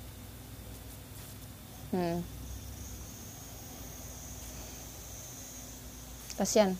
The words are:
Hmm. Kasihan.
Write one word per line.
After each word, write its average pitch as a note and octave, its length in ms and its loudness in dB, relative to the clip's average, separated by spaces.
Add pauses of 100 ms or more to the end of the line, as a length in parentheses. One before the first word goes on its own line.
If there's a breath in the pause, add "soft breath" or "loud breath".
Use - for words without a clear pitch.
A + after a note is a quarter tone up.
(2000)
Hmm. F3 240 6 (4000)
Kasihan. G3 440 10